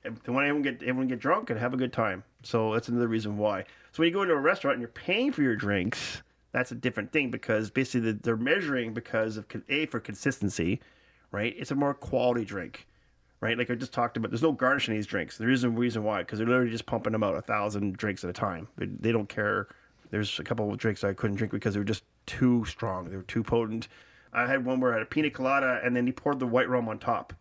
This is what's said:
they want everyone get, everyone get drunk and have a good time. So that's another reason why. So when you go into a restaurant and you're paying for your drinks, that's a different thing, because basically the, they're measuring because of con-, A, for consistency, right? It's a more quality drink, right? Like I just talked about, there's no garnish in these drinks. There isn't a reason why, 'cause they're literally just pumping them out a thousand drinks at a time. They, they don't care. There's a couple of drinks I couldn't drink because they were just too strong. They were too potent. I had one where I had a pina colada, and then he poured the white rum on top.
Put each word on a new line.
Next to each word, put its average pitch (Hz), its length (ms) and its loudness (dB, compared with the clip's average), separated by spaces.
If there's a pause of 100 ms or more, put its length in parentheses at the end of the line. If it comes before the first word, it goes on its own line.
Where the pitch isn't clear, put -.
they 117 280 -6
want 139 140 4
everyone 147 160 2
get, 135 180 -2
everyone 127 280 0
get 123 100 -2
drunk 180 320 2
and 113 80 0
have 123 160 0
a - 20 -2
good 127 160 0
time. 101 300 0 (220)
So 110 280 2
that's 113 160 0
another 120 200 2
reason 107 280 0
why. 104 280 0 (260)
So - 100 -14
when 165 60 6
you 170 80 2
go 196 80 2
into 180 120 4
a 143 40 2
restaurant 143 360 4
and 123 60 -4
you're 117 100 -8
paying 233 420 0
for 151 100 0
your 123 140 4
drinks, 101 640 0 (300)
that's 123 180 0
a 120 60 -8
different 113 340 -2
thing, 135 220 0
because 110 360 0
basically 120 440 0
the, 104 100 -4
they're 117 140 0
measuring 131 580 0
because 110 420 -2
of 107 120 -10
con-, - 200 -10
A, 147 180 0
for 123 120 -6
consistency, 104 800 -2 (540)
right? 107 260 -2
It's - 140 -8
a - 20 -2
more 139 200 0
quality 120 500 0
drink, 95 420 -10 (540)
right? 113 180 0
Like 123 140 -2
I - 20 0
just 123 180 -8
talked 120 240 -2
about, 113 140 -2
there's 117 100 -2
no 156 120 4
garnish 131 360 2
in 110 60 0
these 107 100 -2
drinks. 90 320 -6
There 113 140 0
isn't 127 180 4
a 117 80 0
reason 117 280 0
why, 104 180 0
'cause 107 160 -6
they're 113 80 0
literally 123 240 4
just 113 160 -6
pumping 113 260 0
them 110 120 2
out 95 100 2
a 80 80 -4
thousand 104 540 -2
drinks 101 260 -2
at 87 80 -4
a - 40 -8
time. 92 420 -2
They, 95 100 -4
they 107 240 -2
don't 110 180 2
care. 101 380 -2 (440)
There's 104 300 -2
a - 40 -6
couple 110 280 -2
of 101 60 -4
drinks 107 260 0
I 98 80 2
couldn't 101 240 -2
drink 107 160 -2
because 104 220 0
they 104 60 0
were 101 40 0
just 104 180 -2 (240)
too 123 380 2
strong. 92 460 -6
They 98 60 -8
were 95 60 -8
too 113 220 -2
potent. 113 420 0 (460)
I 120 140 0
had 131 180 0
one 127 160 2
where 127 100 4
I 113 40 0
had 110 80 0
a 110 40 -6
pina 151 240 0
colada, 131 540 2
and 123 100 2
then 123 120 2
he 127 60 0
poured 143 280 0
the 127 80 0
white 123 200 4
rum 120 200 0
on 104 100 -4
top. - 420 -2